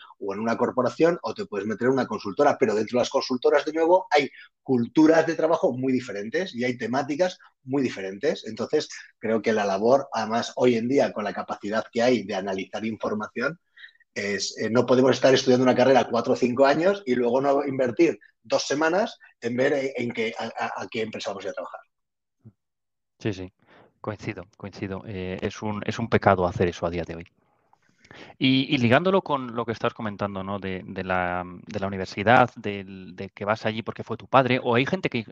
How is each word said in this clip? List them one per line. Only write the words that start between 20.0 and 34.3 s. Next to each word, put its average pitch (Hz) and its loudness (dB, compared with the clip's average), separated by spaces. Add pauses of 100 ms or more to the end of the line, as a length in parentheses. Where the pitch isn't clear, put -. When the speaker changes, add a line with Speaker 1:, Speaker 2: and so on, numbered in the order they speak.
Speaker 1:
qué, 113 -4
a, 113 -6
a, 113 -6
a 101 -10
qué 113 -4
empresa 107 -8
vamos 98 -8
a 101 -8
ir - -6
a - -20
trabajar. - -12 (1400)
Speaker 2:
Sí, 110 -2
sí, 92 -12 (480)
coincido, 101 -10
coincido. 95 -10
Eh, 92 -8
es - -6
un, 107 -6
es - -4
un 117 -4
pecado 98 4
hacer 92 0
eso - -4
a 85 -4
día 85 -6
de 82 -10
hoy. 85 -12 (1120)
Y, 131 2
y 139 2
ligándolo 160 4
con 131 -6
lo 117 -4
que 113 -4
estás 113 -2
comentando, 101 -6
¿no? 98 -6
de, 95 -8
de 95 -8
la, 90 -2 (220)
de - -10
la 95 -2
universidad, 101 2
del, 98 -12
de 95 -12
que - -12
vas 107 -2
allí 110 -4
porque 107 -10
fue 113 -10
tu 98 -16
padre, 127 2